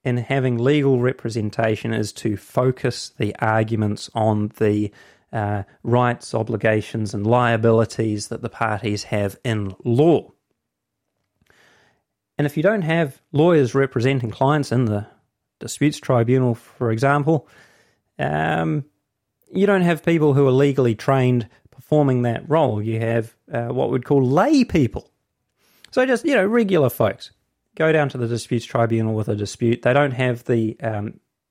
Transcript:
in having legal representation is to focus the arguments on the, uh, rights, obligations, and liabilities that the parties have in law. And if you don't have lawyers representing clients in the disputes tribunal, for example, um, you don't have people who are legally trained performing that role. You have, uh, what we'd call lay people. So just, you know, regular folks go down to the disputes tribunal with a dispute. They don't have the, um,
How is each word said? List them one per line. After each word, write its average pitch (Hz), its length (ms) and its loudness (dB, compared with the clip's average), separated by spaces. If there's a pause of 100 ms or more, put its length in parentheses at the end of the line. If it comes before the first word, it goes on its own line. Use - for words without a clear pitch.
in 123 120 0
having 127 420 -2
legal 135 420 2
representation 113 920 -2
is 110 200 -4
to 107 240 -4
focus - 800 -4
the 104 180 -4
arguments 110 800 -2
on 107 440 0
the, 104 320 0 (420)
uh, 104 300 -4 (200)
rights, 120 520 -2
obligations, 110 800 -2
and 101 120 -4
liabilities 113 1040 0
that 113 140 -12
the 117 60 -8
parties 107 560 -4
have 101 400 -4
in 104 300 -4 (100)
law. 131 460 2 (2000)
And 147 80 2
if 143 100 -6
you 151 60 0
don't 202 200 2
have 160 380 -2 (120)
lawyers 147 420 4
representing 135 560 0
clients 139 420 0
in 123 140 2
the 104 200 -2 (540)
disputes - 380 -2
tribunal, 123 560 2
for - 360 -6
example, 139 580 0 (680)
um, 156 680 -2 (680)
you 190 120 2
don't 196 160 2
have 170 220 0
people 156 300 2
who 139 120 4
are 131 60 4
legally 131 420 2
trained 127 540 0 (220)
performing 135 520 0
that 117 260 -4
role. 131 340 0
You 113 180 -4
have, 113 340 -2 (180)
uh, 120 140 -4
what 123 240 -2
we'd 117 140 -2
call 139 200 2
lay 233 400 2
people. - 460 -2 (800)
So 254 140 2
just, 262 200 0
you 294 100 2
know, 202 100 4
regular 196 460 2
folks - 400 -2 (440)
go 160 180 2
down 151 180 2
to 131 80 -10
the 117 100 -4
disputes 117 360 -4
tribunal 113 500 0
with 107 140 -4
a 110 80 -2
dispute. 117 460 -2
They 123 100 2
don't 143 200 2
have 123 320 -2
the, 113 360 -2
um, 110 400 -8 (300)